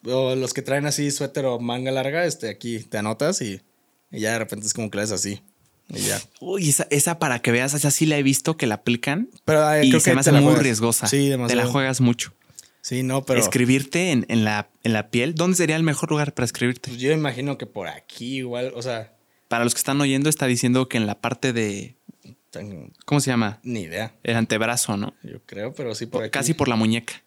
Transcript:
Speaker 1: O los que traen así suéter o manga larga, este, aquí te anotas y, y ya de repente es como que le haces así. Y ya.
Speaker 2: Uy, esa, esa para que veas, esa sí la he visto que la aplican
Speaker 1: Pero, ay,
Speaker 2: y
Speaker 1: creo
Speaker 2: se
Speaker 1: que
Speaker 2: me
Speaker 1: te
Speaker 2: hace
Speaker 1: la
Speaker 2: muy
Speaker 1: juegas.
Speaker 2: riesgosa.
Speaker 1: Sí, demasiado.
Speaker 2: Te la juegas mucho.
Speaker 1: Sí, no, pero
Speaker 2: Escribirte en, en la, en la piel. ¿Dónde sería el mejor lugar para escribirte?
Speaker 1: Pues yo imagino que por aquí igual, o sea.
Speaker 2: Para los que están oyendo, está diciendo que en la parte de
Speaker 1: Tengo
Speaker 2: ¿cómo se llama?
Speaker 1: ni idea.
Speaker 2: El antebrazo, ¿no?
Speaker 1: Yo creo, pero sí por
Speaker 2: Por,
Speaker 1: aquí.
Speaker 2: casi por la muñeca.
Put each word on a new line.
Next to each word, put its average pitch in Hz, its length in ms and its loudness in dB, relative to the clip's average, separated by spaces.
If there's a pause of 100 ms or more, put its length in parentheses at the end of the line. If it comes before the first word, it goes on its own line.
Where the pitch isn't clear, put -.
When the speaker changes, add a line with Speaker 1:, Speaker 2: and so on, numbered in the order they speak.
Speaker 1:
O 131 300 0
los 131 180 -2
que 135 100 -6
traen 139 240 -2
así 147 260 -2
suéter 139 320 -4
o 123 160 -2
manga 123 320 -4
larga, 139 320 -2
este, 147 240 -4
aquí 113 320 -8
te - 180 -8
anotas 110 420 -2
y, 101 200 -6 (500)
y 135 80 -10
ya 110 140 0
de 117 80 -2
repente 107 260 -8
es 104 80 -2
como 110 160 -6
que - 60 -6
le 101 80 0
haces 107 160 -4
así. 98 220 -6 (460)
Y - 120 -10
ya. 101 220 -4 (180)
Speaker 2:
Uy, 180 300 -2
esa, 143 200 0
esa 165 280 2
para 127 220 0
que 120 120 0
veas, 127 220 2
esa 143 160 2
sí 156 160 2
la 151 100 4
he 143 60 2
visto 139 340 2
que 147 100 -2
la 107 100 0
aplican 143 520 -2 (160)
Speaker 1:
Pero, 151 220 4
ay, 151 220 4
Speaker 2:
y - 20 8
Speaker 1:
creo - 100 6
Speaker 2:
se - 100 4
Speaker 1:
que - 20 -
Speaker 2:
me 127 40 4
Speaker 1:
te 135 40 2
Speaker 2:
hace 143 120 6
Speaker 1:
la 143 80 8
Speaker 2:
muy 143 100 8
Speaker 1:
juegas. 151 120 6
Speaker 2:
riesgosa. 117 440 2
Speaker 1:
Sí, 139 220 4
demasiado. 127 200 0 (120)
Speaker 2:
Te 123 60 2
la 123 40 0
juegas 131 300 0
mucho. 120 320 2 (480)
Speaker 1:
Sí, 127 220 -4
no, 131 240 -2
pero 127 120 4
Speaker 2:
Escribirte 131 720 2
en, 127 180 2
en 110 160 2
la, 107 260 -2 (140)
en 113 100 2
la 107 160 -2
piel. 127 240 0
¿Dónde 175 240 2
sería 156 180 2
el 160 60 0
mejor 160 280 0
lugar 147 220 0
para 127 140 -2
escribirte? 123 440 -4
Speaker 1:
Pues 120 120 -10
yo 139 100 0
imagino 139 460 -4
que 123 80 -10
por 95 220 -10
aquí 117 500 -10
igual, 123 360 -6
o 120 60 -10
sea. 113 320 -8 (360)
Speaker 2:
Para 117 160 2
los 120 100 2
que - 40 -6
están 139 220 0
oyendo, 139 300 2
está 143 160 0
diciendo 127 420 2
que - 80 -4
en 110 100 2
la 101 140 -4
parte 120 320 -2
de 107 420 -4 (560)
Speaker 1:
Tengo 95 380 -14 (160)
Speaker 2:
¿cómo 143 160 2
se 139 100 -2
llama? 110 320 -2
Speaker 1:
ni 117 200 -6
idea. 92 400 -8
Speaker 2:
El 117 140 0
antebrazo, 113 600 0
¿no? 101 160 -6 (100)
Speaker 1:
Yo - 220 -16
creo, 110 300 -10
pero 120 200 -8
sí 117 120 -8
por - 140 -6
Speaker 2:
Por, - 40 -6
Speaker 1:
aquí. 110 80 -8
Speaker 2:
casi 139 220 0
por 147 140 0
la 120 80 2
muñeca. 110 380 0 (120)